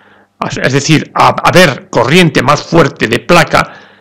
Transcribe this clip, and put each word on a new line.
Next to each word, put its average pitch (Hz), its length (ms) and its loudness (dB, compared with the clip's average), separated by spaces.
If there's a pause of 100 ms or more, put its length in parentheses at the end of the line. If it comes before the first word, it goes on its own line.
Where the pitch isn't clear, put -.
(640)
es 123 100 -8
decir, - 400 0
a, 131 140 0
a - 220 -2
haber 160 400 0
corriente 156 520 0
más 135 220 0
fuerte - 440 0
de 120 120 -2
placa, - 520 0 (300)